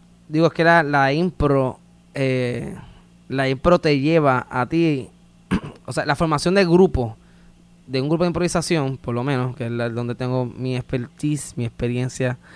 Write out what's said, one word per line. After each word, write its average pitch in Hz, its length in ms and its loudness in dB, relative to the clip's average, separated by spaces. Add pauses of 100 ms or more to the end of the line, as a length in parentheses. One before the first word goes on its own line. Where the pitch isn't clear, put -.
(280)
digo, 156 180 2
es 156 80 0
que 170 100 0
la, 170 200 6
la 143 280 2
impro, 143 680 0 (340)
eh, 127 640 -4 (520)
la 135 220 -2
impro 170 300 4
te 147 200 2
lleva 143 500 2
a 127 180 -2
ti, 156 420 0 (400)
<clears throat> - 380 -6
o - 60 -8
sea, - 120 -4
la 147 100 0
formación 165 380 0
de 196 100 4
grupo, 160 540 4 (720)
de 131 140 -2
un 139 60 -2
grupo 160 160 0
de 180 40 2
improvisación, 165 720 -2
por 120 180 -6
lo 120 80 -2
menos, 127 320 -2
que 123 100 -8
es 117 60 -6
la, 120 180 -4
donde 120 240 -4
tengo 127 320 -2
mi 127 300 -6
expertise, 139 840 -6
mi 120 80 -4
experiencia, 123 720 -4 (180)